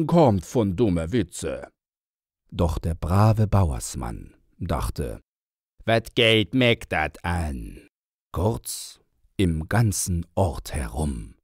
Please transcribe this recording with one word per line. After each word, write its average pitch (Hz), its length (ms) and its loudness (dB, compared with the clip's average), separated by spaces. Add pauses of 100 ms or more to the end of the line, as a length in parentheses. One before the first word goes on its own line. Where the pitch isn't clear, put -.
kommt 143 400 4
von 98 300 0
dumme 87 360 0
Witze.“ 80 580 -4 (800)
Doch 87 260 0
der 80 160 -4
brave 104 540 4
Bauersmann 62 880 -2 (240)
dachte: 67 640 -6 (640)
„Wat 113 280 0
geht 113 400 4
mich 123 340 2
dat 76 380 -4
an?“ 76 640 -4 (440)
Kurz, - 680 -4 (380)
im 82 300 0
ganzen 98 580 0 (100)
Ort 87 380 -2
herum 69 720 -6